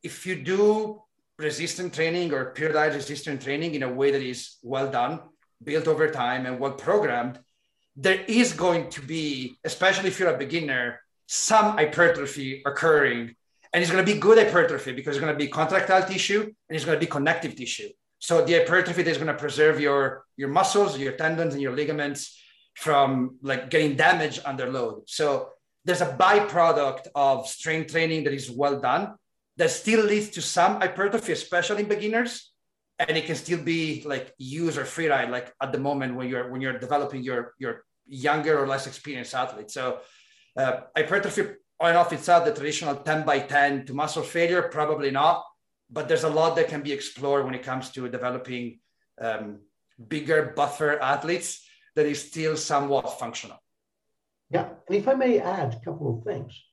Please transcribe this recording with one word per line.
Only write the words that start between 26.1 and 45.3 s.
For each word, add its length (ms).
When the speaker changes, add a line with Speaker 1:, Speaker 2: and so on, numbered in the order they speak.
Speaker 1:
byproduct 1000
of 340
strength 440
training 320
that 100
is 160
well 300
done 340
that 140
still 340
leads 260
to 120
some 380
hypertrophy, 520
especially 520
in 40
beginners, 640
and 180
it 100
can 100
still 260
be, 420
like, 340
use 400
or 60
free 240
ride, 220
like, 300
at 120
the 60
moment 360
when 140
you're, 220
when 100
you're 180
developing 440
your, 360
your 260
younger 520
or 80
less 200
experienced 480
athlete. 360
So, 300
uh, 260
hypertrophy 460
on 100
and 80
off 140
itself, 320
the 80
traditional 440
ten 300
by 140
ten 460
to 80
muscle 280
failure, 400
probably 480
not, 340